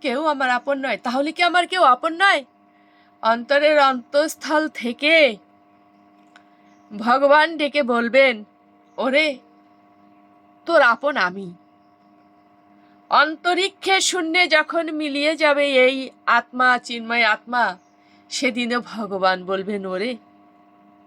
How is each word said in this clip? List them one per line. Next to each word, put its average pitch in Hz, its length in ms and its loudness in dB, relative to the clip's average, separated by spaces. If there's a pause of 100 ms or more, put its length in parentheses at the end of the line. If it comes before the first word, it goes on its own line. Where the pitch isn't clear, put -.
কেউ 285 260 -2
আমার 269 240 -2
আপন 262 280 -2
নয়। 254 240 -4
তাহলে 277 300 -4
কি 339 100 -4
আমার 349 240 0
কেউ 370 160 -2
আপন 277 300 2
নয়? 339 320 0 (760)
অন্তরের 277 580 2
অন্তঃস্থল 285 880 0
থেকে 254 680 0 (1600)
ভগবান 277 600 4
ডেকে 294 260 -2
বলবেন, 233 640 2 (520)
"ওরে, 269 420 0 (1300)
তোর 330 160 4
আপন 254 340 2
আমি।" 185 380 -4 (1600)
অন্তরিক্ষে 349 880 0
শূন্যে 349 460 0
যখন 311 460 -2
মিলিয়ে 302 440 -4
যাবে 285 300 2
এই 262 440 2 (160)
আত্মা, 247 520 0
চিন্ময় 233 440 -4
আত্মা, 226 540 -2 (520)
সেদিনও 240 520 -4
ভগবান 190 680 -4
বলবেন, 190 400 -6
"ওরে, 202 300 -6 (920)